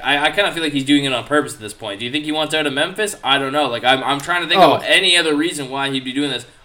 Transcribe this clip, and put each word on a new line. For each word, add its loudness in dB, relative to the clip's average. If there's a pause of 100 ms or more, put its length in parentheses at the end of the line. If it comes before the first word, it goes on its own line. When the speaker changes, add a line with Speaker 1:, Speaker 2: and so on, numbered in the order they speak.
Speaker 1:
I, 0
I 2
kinda 0
feel -6
like -2
he's -2
doing 4
it -2
on -2
purpose 0
at -20
this -12
point. -10
Do -8
you -8
think -4
he -6
wants -2
out 0
of -4
Memphis? -4
I 2
don't -4
know. 0
Like, -4
I'm, 2
I'm 0
trying -2
to -8
think 4
of 6
Speaker 2:
Oh. -8
Speaker 1:
any 4
other 2
reason -4
why -4
he'd -4
be -8
doing -2
this, -6 (200)